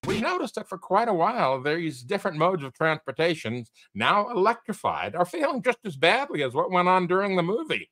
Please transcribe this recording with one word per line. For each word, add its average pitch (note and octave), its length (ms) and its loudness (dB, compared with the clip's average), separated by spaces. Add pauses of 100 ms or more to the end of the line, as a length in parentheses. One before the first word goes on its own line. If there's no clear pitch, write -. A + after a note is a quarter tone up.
we G3+ 160 0
noticed E4+ 340 -2
that G#3+ 140 -10
for F#3 80 -10
quite G#3 300 2
a G#3+ 60 0
while, E3 480 0
these D3 420 -4
different F3+ 340 -4
modes E3 260 2
of C3 100 -10
transportation, D3+ 920 -2 (300)
now F3+ 340 2
electrified, F3 880 -2
are E3+ 100 2
failing D4 380 -4
just B3 220 0
as E3+ 100 -8
badly F3+ 480 2
as B2 100 -2
what E3 180 0
went F3+ 160 4
on F3+ 200 4
during F#3+ 280 0
the F3 80 2
movie. F#3+ 480 -2